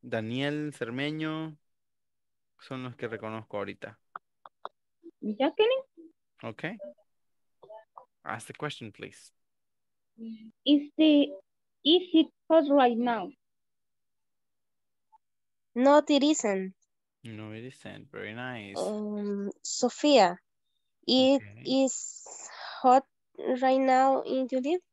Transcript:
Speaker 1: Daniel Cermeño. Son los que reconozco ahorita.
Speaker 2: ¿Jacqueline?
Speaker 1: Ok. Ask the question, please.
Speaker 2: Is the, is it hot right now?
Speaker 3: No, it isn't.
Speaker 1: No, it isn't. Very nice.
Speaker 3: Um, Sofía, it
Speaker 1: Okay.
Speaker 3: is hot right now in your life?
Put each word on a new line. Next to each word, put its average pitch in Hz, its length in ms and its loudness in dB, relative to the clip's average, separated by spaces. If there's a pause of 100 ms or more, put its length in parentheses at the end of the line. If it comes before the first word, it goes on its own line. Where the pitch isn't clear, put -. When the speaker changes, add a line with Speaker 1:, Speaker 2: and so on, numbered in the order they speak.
Speaker 1:
Daniel 131 720 -6
Cermeño. 156 800 -8 (1000)
Son 131 240 -12
los 123 140 -12
que 120 120 -8
reconozco 110 480 -10
ahorita. 101 420 -10 (1200)
Speaker 2:
¿Jacqueline? 427 640 0 (580)
Speaker 1:
Ok. 117 220 -12 (1600)
Ask 113 240 -10
the - 40 -16
question, 131 400 -10
please. - 400 -18 (1300)
Speaker 2:
Is 294 320 2
the, 294 300 6 (540)
is 349 200 4 (100)
it 320 140 4 (240)
hot 320 180 6
right 262 280 6
now? 233 340 -2 (2500)
Speaker 3:
No, 285 320 6
it 285 160 4
isn't. 196 520 0 (500)
Speaker 1:
No, 107 280 -12
it 110 120 -12
isn't. 104 480 -18
Very 104 220 -12
nice. 117 420 -12
Speaker 3:
Um, 202 760 -6 (140)
Sofía, 208 720 2 (680)
it 262 340 4
Speaker 1:
Okay. 113 240 -20
Speaker 3:
is - 580 -2 (600)
hot 262 220 6 (580)
right 262 180 4
now 262 420 4
in 262 280 -2
your 262 100 -2
life? 320 220 -2 (100)